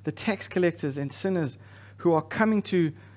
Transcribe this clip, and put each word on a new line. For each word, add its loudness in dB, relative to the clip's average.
the -4
tax -4
collectors 0
and -4
sinners -2
who 2
are 4
coming 2
to 2